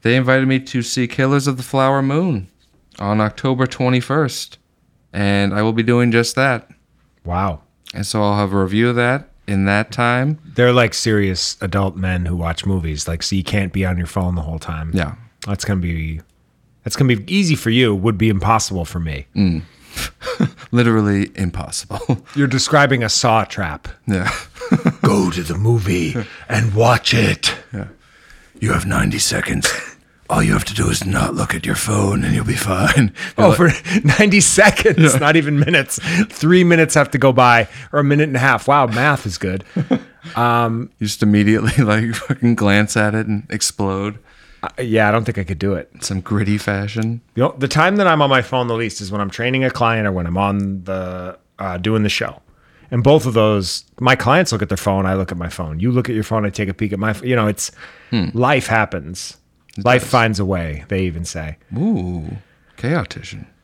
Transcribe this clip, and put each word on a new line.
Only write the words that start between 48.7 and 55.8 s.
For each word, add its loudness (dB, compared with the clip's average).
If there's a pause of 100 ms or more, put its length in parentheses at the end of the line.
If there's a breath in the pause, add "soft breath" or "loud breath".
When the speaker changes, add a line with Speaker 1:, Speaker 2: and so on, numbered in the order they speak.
Speaker 2:
least -6
is -8
when -4
I'm -4
training -2
a 0
client 0
or 0
when -4
I'm -2
on -2
the, -8 (220)
uh, -6
doing 0
the 2
show. -4 (480 soft breath)
And 0
both 6
of -4
those, 0 (160)
my 4
clients 2
look -2
at -4
their -2
phone, 0
I 0
look -2
at -8
my -6
phone. -8
You 0